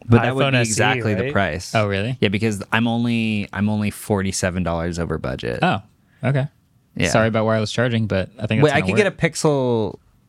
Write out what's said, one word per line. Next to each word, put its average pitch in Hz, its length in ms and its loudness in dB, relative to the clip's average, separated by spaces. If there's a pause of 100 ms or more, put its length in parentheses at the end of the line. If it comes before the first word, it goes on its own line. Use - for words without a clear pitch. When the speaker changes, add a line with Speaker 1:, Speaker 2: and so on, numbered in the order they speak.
Speaker 1:
But 117 140 6
that 123 100 0
Speaker 2:
iPhone - 20 -4
Speaker 1:
would 139 180 2
be 127 40 2
Speaker 2:
S 117 100 2
E, - 40 -4
Speaker 1:
exactly 107 420 2
the 98 120 0
Speaker 2:
right? 139 80 -4
Speaker 1:
price. 92 420 -2
Speaker 3:
Oh, 110 120 2
really? 101 340 -2
Speaker 1:
Yeah, 107 80 2
because 101 420 -2
I'm 117 160 2
only, 117 640 0
I'm 101 160 0
only 107 220 0
forty-seven 95 720 -2
dollars 85 340 -2
over 80 220 -4
budget. 60 420 -6
Speaker 3:
Oh, 160 220 0 (400)
okay. 135 240 0 (480)
Speaker 1:
Yeah. 87 140 -2
Speaker 3:
Sorry 113 180 4
about 110 180 0
wireless 110 260 0
charging, 117 360 0
but 95 220 -2 (100)
I 107 80 -4
think 110 140 2
that's - 20 6
Speaker 1:
Wait, 151 100 4
I 147 60 2
Speaker 3:
gonna 190 140 0
Speaker 1:
could 214 40 2
get 208 100 4
a 180 40 0
Speaker 3:
work. - 80 -20
Speaker 1:
Pixel 127 800 0 (300)